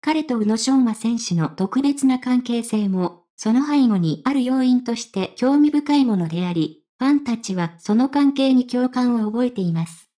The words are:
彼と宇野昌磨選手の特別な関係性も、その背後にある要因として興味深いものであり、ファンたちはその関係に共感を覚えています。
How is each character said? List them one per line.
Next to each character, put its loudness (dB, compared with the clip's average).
彼 -2
と -4
宇 -2
野 2
昌 0
磨 2
選 -2
手 -4
の 0
特 -2
別 0
な 2
関 0
係 -4
性 -2
も、 -4
そ -2
の 2
背 2
後 2
に 0
あ 0
る 0
要 0
因 4
と -4
し -10
て -6
興 2
味 6
深 0
い 4
も 0
の -2
で -4
あ -2
り、 -4
フ -2
ァ 2
ン 2
た -4
ち -8
は -4
そ -2
の 2
関 2
係 2
に 4
共 -2
感 0
を -2
覚 -2
え -2
て -6
い -2
ま -2
す。 -20